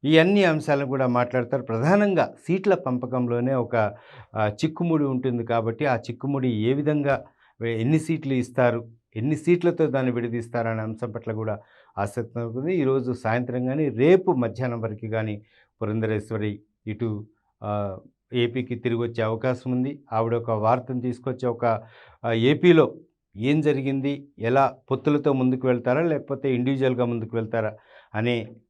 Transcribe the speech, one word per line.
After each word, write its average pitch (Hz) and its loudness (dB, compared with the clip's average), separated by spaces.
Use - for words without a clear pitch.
ఈ 156 6
అన్ని 190 6
అంశాలను 151 2
కూడా 131 0
మాట్లాడతారు. 123 0
ప్రధానంగా 165 2
సీట్ల 190 2
పంపకంలోనే 123 -2
ఒక, 120 -2
ఆ, 107 2
చిక్కుముడి 160 0
ఉంటుంది 127 -2
కాబట్టి 117 -2
ఆ 127 2
చిక్కుముడి 131 -4
ఏ 113 0
విధంగా, 143 0
ఎన్ని 117 2
సీట్లు 156 -2
ఇస్తారు, 120 0
ఎన్ని 139 0
సీట్లతో 170 2
దాన్ని 131 0
విడదీస్తారు 117 -2
అనే 113 -2
అంశం 110 -6
పట్ల 110 -8
కూడా 107 -4
ఆసక్తి 110 -4
నెలకొంది. 127 -4
ఈరోజు 131 2
సాయంత్రం 123 -2
కానీ 143 0
రేపు 170 4
మధ్యాహ్నం 120 -2
వరకు 110 -6
కానీ 107 -4
పురంధరేశ్వరి 107 -2
ఇటు, 107 -6
ఆ, 104 -4
ఏపీకి 123 -2
తిరిగి 117 -2
వచ్చే 117 -4
అవకాశం 127 -4
ఉంది. 127 -2
ఆవిడ 113 0
ఒక 117 -4
వార్తను 120 0
తీసుకొచ్చే 123 -4
ఒక, 117 -4
ఆ, 117 0
ఏపీలో 147 6
ఏం 139 0
జరిగింది, 139 -2
ఎలా 127 2
పొత్తులతో 147 2
ముందుకు 131 2
వెళ్తారా 123 2
లేకపోతే 139 -2
ఇండివిజువల్‌గా 131 0
ముందుకు 117 -4
వెళ్తారా 113 -2
అనే 113 -2